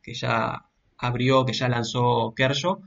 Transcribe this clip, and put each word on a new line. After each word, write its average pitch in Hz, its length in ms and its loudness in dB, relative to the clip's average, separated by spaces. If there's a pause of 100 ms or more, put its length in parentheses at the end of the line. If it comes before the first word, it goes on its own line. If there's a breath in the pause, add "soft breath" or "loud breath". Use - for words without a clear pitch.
que - 100 -12
ya 117 520 -2 (320)
abrió, 123 480 2
que 120 80 -2
ya - 160 -2
lanzó 120 680 0
Kershaw, 139 520 0